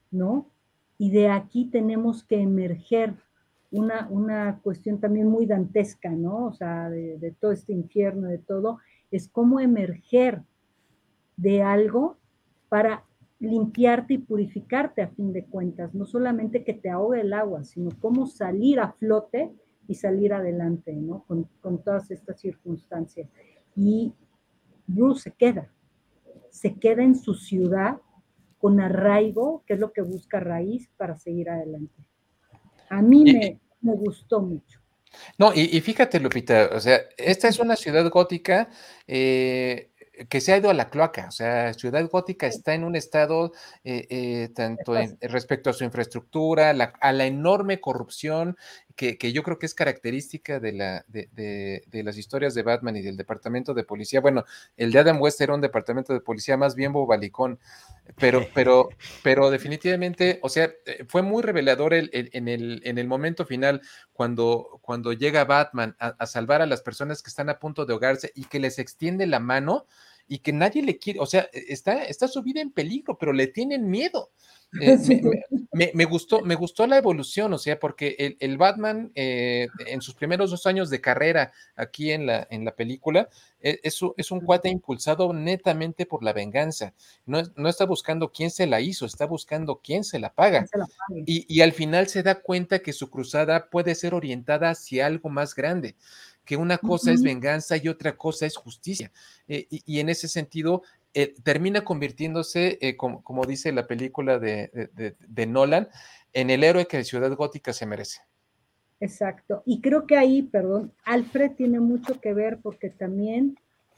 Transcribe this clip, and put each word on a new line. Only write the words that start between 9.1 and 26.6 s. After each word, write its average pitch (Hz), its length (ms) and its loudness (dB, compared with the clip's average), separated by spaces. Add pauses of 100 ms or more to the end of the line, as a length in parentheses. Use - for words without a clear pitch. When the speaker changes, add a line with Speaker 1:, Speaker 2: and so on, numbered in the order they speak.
Speaker 1:
es 190 180 -6
cómo 247 320 4
emerger 233 840 2 (920)
de 196 260 2
algo 214 540 2 (520)
para 214 360 0 (340)
limpiarte 240 760 2
y 262 40 0
purificarte 214 840 -4
a 190 80 -4
fin 196 240 -6
de 180 140 -8
cuentas, 180 480 -8
no 202 100 -6
solamente 240 580 -2
que - 120 -6
te 190 160 -8
ahogue 220 320 -2
el 196 100 -2
agua, 196 320 -4
sino 175 340 -8
cómo 254 280 0
salir 220 520 0
a 208 140 -2
flote 220 580 -2 (380)
y 185 60 -6
salir 202 400 0
adelante, 170 580 -4
¿no? 160 340 -10
Con, 170 220 -4 (140)
con 180 200 -6
todas 196 280 -4
estas - 280 -14
circunstancias. 165 920 -10 (440)
Y 214 380 2 (720)
Bruce 247 360 2
se - 80 -14
queda, 220 400 0 (800)
se - 240 -4